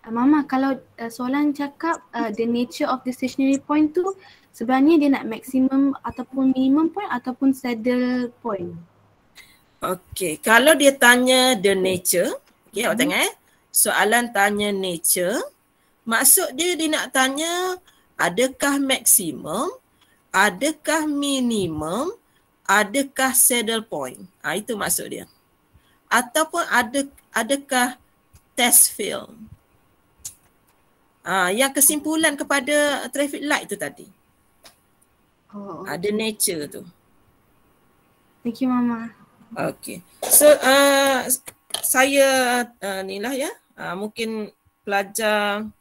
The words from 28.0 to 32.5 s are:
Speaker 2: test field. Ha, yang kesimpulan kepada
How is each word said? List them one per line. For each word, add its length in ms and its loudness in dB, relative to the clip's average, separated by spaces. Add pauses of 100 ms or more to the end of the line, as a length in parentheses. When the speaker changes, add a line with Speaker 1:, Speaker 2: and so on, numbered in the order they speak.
Speaker 2:
test 380 4
field. 400 -8 (1900)
Ha, 260 0
yang 220 0
kesimpulan 640 0
kepada 760 0